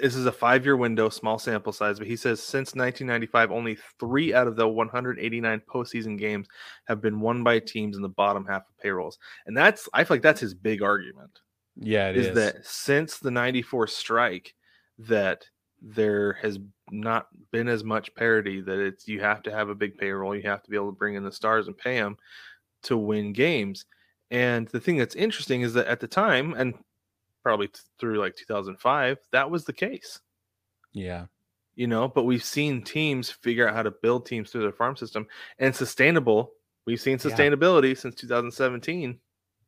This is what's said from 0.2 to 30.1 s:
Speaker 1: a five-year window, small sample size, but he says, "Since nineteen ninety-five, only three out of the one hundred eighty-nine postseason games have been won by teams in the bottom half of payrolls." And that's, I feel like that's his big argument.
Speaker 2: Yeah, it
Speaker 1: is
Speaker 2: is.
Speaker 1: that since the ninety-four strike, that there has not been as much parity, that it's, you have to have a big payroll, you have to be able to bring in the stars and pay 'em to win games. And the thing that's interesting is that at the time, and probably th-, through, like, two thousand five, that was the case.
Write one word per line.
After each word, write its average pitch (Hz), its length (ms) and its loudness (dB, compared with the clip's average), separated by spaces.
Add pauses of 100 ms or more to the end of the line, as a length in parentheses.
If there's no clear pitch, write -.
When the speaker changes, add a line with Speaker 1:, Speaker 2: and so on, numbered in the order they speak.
Speaker 1:
a 123 80 2
five-year 131 460 4
window, 113 320 2
small 110 280 -2
sample 107 360 -4
size, 104 240 -2
but 107 100 -10
he 117 80 -4
says, 117 260 -2
"Since 135 320 -6
nineteen 127 320 -4
ninety-five, 117 460 2
only 113 240 -4 (220)
three 131 340 0
out 123 140 6
of 113 100 -2
the 113 100 4
one 113 220 2
hundred 123 320 -4
eighty-nine 113 480 -2
postseason 113 500 -6
games 104 300 -4 (380)
have 107 160 -2
been 107 180 0
won 117 240 0
by 117 140 6
teams 107 380 -6
in 98 60 -8
the 98 60 -4
bottom 101 380 0
half 98 160 -4
of - 160 -20
payrolls." 90 400 -4 (260)
And 107 100 -8
that's, 190 380 4
I 143 120 4
feel 165 100 2
like 120 80 2
that's 156 180 6
his 98 140 -4
big 101 280 -2
argument. 98 580 -2 (360)
Speaker 2:
Yeah, 107 320 0
it 95 80 0
Speaker 1:
is 120 120 2
Speaker 2:
is. 92 60 -2
Speaker 1:
that 107 320 0
since 151 520 -2
the 135 120 -4
ninety-four 123 580 0
strike, 113 680 -2 (440)
that 107 460 0 (380)
there 104 520 0
has 101 240 -4 (320)
not 110 380 -2 (240)
been 117 160 0
as 110 160 -2
much 110 300 -4
parity, 104 460 0
that 95 180 -4
it's, 98 300 -4
you 107 120 -6
have 104 220 0
to 107 80 -8
have 104 200 -2
a 104 40 -6
big 101 220 -4
payroll, 98 400 -4
you 98 60 -8
have 101 200 -4
to - 80 -18
be 104 60 -2
able 101 160 -4
to 95 60 -14
bring 104 160 -2
in 98 100 -8
the 95 80 -10
stars 110 360 0
and 101 100 -12
pay 127 200 -2
'em 104 180 -2 (680)
to 120 160 0
win 104 340 -2
games. 113 540 0 (440)
And 120 380 0
the 120 120 -4
thing 175 180 0
that's 120 160 0
interesting 143 480 -2
is 117 120 0
that 120 120 2
at 120 140 -2
the 120 80 -8
time, 165 460 0
and 123 200 -2 (680)
probably 104 260 2
th-, - 120 -20 (180)
through, 113 200 -2
like, 95 180 -2
two - 80 -18
thousand 98 340 -6
five, 135 380 2 (140)
that 135 200 2
was 170 140 -2
the - 80 -6
case. - 480 -8 (720)